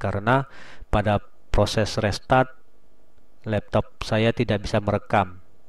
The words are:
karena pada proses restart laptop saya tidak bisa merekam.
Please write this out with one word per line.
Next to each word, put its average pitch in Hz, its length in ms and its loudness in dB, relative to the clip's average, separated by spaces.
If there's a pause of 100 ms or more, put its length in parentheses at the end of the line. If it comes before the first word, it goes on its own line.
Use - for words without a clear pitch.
karena 107 480 2 (400)
pada 104 320 4 (320)
proses 104 480 2
restart 127 480 2 (960)
laptop - 560 0
saya 113 320 2
tidak 107 320 0
bisa 107 160 0
merekam. 101 580 2 (300)